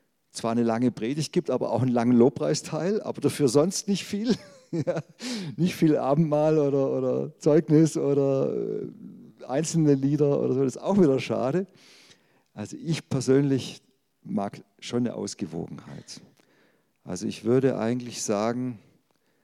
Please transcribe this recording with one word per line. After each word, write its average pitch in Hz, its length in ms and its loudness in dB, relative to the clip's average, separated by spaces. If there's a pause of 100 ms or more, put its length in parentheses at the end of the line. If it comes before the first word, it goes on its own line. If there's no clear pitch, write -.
(320)
zwar 117 200 -4
eine 120 100 0
lange 117 280 0
Predigt 143 420 -6
gibt, - 180 -2
aber 127 200 -2
auch 110 120 0
einen 127 100 2
langen 120 240 4
Lobpreisteil, 156 840 2
aber - 180 -8
dafür 143 280 2
sonst 147 400 2
nicht 196 160 -2
viel. 208 380 -2
<laughs> - 40 -20 (400)
Ja, 165 160 -4 (540)
nicht 175 180 0
viel 151 240 4
Abendmahl 151 600 2
oder, 139 340 2
oder 131 460 -4
Zeugnis 156 600 4
oder, 139 580 2
äh, - 320 -6 (580)
einzelne 151 460 2
Lieder 143 480 2
oder 127 140 0
so, 135 100 0
das 127 120 -2
ist - 60 -14
auch 190 140 -2
wieder 139 240 6
schade. 127 460 -2 (880)
Also 107 280 -12
ich 151 240 -6
persönlich 135 760 0 (400)
mag 101 420 -8 (140)
schon - 220 -4
eine 120 140 -4
Ausgewogenheit. - 1080 -10 (840)
Also 90 220 -8
ich 104 180 -8
würde 127 320 2
eigentlich 120 460 -6
sagen, 117 560 -4 (640)